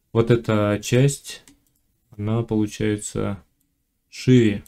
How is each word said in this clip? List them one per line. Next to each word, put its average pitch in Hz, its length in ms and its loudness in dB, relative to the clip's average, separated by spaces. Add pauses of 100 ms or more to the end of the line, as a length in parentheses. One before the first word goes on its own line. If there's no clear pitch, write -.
(120)
Вот 113 180 2
эта 104 520 0
часть, - 640 -2 (720)
она 110 260 -2
получается 107 1000 -4 (680)
шире. 113 580 2